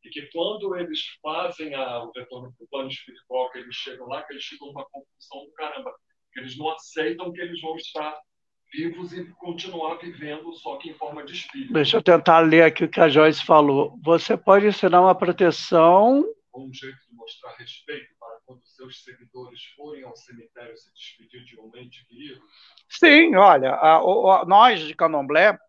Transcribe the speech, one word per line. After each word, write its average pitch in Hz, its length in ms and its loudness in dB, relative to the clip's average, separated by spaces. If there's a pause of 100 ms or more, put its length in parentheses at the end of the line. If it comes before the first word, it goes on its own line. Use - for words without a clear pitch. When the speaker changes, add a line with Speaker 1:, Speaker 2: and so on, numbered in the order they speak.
Speaker 1:
E - 60 -20
que 143 160 -18
quando 190 500 -8
eles 165 240 -10 (220)
fazem 160 520 -10
a... 123 300 -10
o 117 100 -20
retorno 127 440 -20
pro 117 80 -20
plano 135 240 -12
espiritual, 127 600 -10
que 127 80 -18
eles 120 160 -20
chegam 127 320 -16
lá, 135 160 -12
que - 120 -20
eles - 100 -16
ficam 143 240 -20
numa - 160 -18
confusão - 600 -20
do 294 60 -20
caramba, 262 420 -14 (360)
que 127 100 -18
eles 127 180 -18
não 156 100 -8
aceitam 170 640 -10
que 180 80 -18
eles 170 220 -14
vão 160 140 -10
estar 156 440 -14 (540)
vivos 170 380 -10
e 180 220 -14
continuar 170 640 -12
vivendo, 160 580 -16
só - 240 -16
que 160 100 -16
em 156 60 -18
forma - 320 -14
de 180 80 -20
espírito. - 400 -14
Speaker 2:
Deixa 156 240 0
eu - 40 -2
tentar 165 380 4
ler 160 220 4
aqui 160 220 2
o 151 40 -6
que - 120 -4
a 165 80 6
Joyce 151 360 2
falou. 147 580 2
Você 165 320 0
pode 202 320 4
ensinar 180 360 2
uma 185 120 6
proteção? 185 1080 2 (300)
Speaker 1:
Um 269 180 -20
jeito 135 240 -20 (100)
de 120 80 -20
mostrar 117 440 -20
respeito 135 480 -18 (120)
para 135 160 -20 (120)
quando 127 180 -20
seus - 400 -20
seguidores 123 580 -20 (140)
forem 143 280 -20
ao 117 120 -20
cemitério 117 580 -20
se - 200 -20
despedir 123 500 -20
de 117 160 -20
um 113 160 -20
ente 123 300 -20
querido? 131 340 -20 (480)
Speaker 2:
Sim, 311 480 4
olha, 147 380 4
a, 160 280 4
o, 180 220 0
o, 190 220 2
nós 208 340 4
de 156 140 -12
Candomblé 156 640 0 (100)